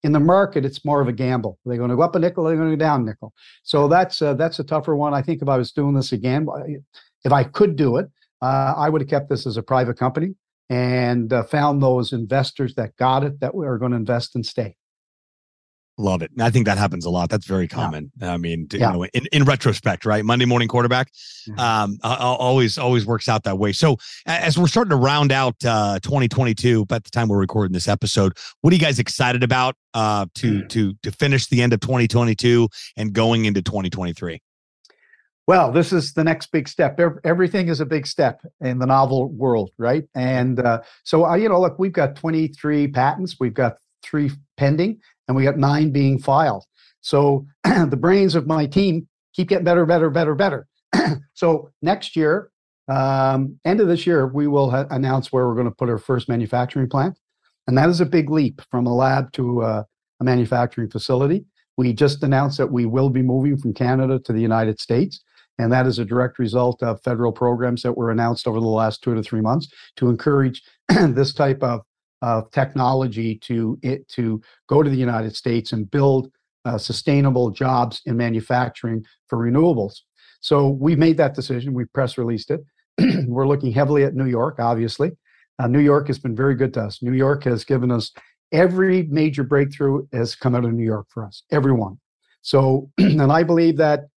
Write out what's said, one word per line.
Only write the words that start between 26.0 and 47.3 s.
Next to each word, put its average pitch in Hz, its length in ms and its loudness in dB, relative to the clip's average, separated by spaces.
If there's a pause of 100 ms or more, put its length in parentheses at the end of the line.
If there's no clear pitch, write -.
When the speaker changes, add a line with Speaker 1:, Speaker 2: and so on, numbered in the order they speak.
Speaker 2:
twenty 131 280 0
twenty-two, 117 580 2
by 113 140 -4
the - 100 -20
time 117 160 -2
we're 101 140 2
recording 95 320 0
this 90 160 -2
episode, 98 460 0 (260)
what 165 120 4
are 185 40 6
you 160 40 4
guys 143 200 2
excited 123 420 0
about, 127 320 0 (180)
uh, 107 340 0 (100)
to, 107 260 -2
Speaker 1:
Mm. - 60 -12
Speaker 2:
to, 101 340 -2
to 107 80 -8
finish 139 380 0
the 123 140 2
end 120 100 2
of 110 80 0
twenty 123 260 0
twenty-two 117 600 2 (280)
and 110 160 -6
going 113 340 2
into 101 140 0
twenty 92 300 -4
twenty-three? 87 500 -8 (1080)
Speaker 1:
Well, 165 240 4
this 165 200 2
is 156 200 -2
the 165 100 -2
next 160 300 -2
big 151 160 -2
step. 143 320 -2
Ev-, 170 240 0
everything 175 440 0
is 151 120 -2
a 151 60 -2
big 147 200 -4
step - 340 0 (200)
in 127 180 -4
the 127 80 -2
novel 131 460 2
world, 113 460 0
right? 131 260 0 (100)
And, 127 460 0
uh, 117 220 0 (220)
so, 165 200 2
I, 170 140 2
you 220 100 2
know, 185 120 4
look, 165 200 0
we've 190 120 -2
got 143 220 0
twenty-three 151 760 -2
patents, 143 520 -2
we've 120 140 -2
got 117 240 -2 (240)
three 147 280 -2 (260)
pending, 160 440 0 (260)
and 131 100 -2
we 135 80 2
got 139 140 0
nine 147 320 2
being 135 280 2
filed. 135 460 0 (360)
So 143 540 2